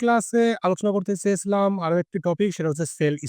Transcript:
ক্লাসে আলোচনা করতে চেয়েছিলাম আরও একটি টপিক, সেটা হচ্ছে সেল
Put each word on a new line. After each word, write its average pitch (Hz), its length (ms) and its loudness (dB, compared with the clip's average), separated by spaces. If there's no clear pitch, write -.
ক্লাসে 233 420 2
আলোচনা 190 300 0
করতে 202 180 -2
চেয়েছিলাম 202 460 2
আরও 165 180 0
একটি - 140 -8
টপিক, 196 280 2
সেটা 160 160 -2
হচ্ছে 151 140 -4
সেল 147 180 2